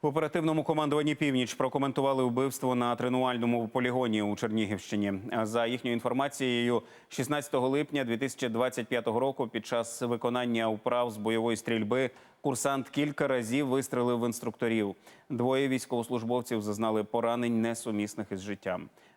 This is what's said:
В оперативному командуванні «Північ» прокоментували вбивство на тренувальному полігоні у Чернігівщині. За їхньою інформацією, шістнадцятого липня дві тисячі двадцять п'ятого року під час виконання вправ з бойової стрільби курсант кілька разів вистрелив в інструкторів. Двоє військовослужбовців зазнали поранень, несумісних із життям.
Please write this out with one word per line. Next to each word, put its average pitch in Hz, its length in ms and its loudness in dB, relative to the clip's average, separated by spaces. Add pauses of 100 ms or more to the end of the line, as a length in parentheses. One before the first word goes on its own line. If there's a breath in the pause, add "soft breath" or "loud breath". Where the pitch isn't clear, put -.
В - 40 -2
оперативному 156 580 0
командуванні 151 520 2
«Північ» 131 380 2
прокоментували 135 680 2
вбивство 127 520 0
на 120 200 2
тренувальному 123 720 0
полігоні 123 540 0
у 104 140 0
Чернігівщині. 104 800 0 (300)
За 117 220 2
їхньою 120 280 -2
інформацією, 120 920 0 (260 loud breath)
шістнадцятого 143 600 0
липня 143 340 0
дві 117 140 0
тисячі 127 320 -2
двадцять 120 380 0
п'ятого 117 320 0
року 131 280 0
під 113 180 -4
час 117 360 -2
виконання 120 680 0
вправ 120 440 0
з 107 60 -10
бойової 113 400 0
стрільби 117 520 0 (320 loud breath)
курсант 135 480 0
кілька 143 380 0
разів 127 400 0
вистрелив 123 520 0
в 117 60 0
інструкторів. 113 720 0 (340 loud breath)
Двоє 131 380 2
військовослужбовців 120 920 -2
зазнали 107 420 0
поранень, 117 580 0
несумісних 110 720 -2
із 95 100 -6
життям. 98 480 -6 (280 loud breath)